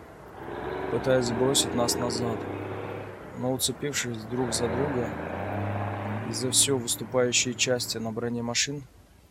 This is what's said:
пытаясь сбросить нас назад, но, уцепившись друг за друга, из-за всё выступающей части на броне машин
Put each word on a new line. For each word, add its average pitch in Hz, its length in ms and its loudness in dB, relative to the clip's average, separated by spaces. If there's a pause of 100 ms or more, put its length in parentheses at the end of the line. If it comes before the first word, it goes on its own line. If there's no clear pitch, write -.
(920)
пытаясь 127 340 4
сбросить 127 500 4
нас 120 200 4
назад, 120 440 0 (960)
но, 123 140 0
уцепившись 123 720 -2
друг 120 300 0
за 120 160 2
друга, 123 400 2 (1200)
из-за 117 220 0
всё 135 260 6
выступающей 120 760 2
части 120 440 2
на 113 160 -2
броне 117 280 -2
машин 135 420 0 (480)